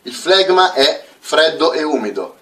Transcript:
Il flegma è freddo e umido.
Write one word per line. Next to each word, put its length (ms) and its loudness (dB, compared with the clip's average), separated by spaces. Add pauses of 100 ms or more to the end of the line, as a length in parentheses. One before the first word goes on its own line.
Il 100 -14
flegma 600 2
è 300 0 (160)
freddo 520 0
e 100 -2
umido. 600 -4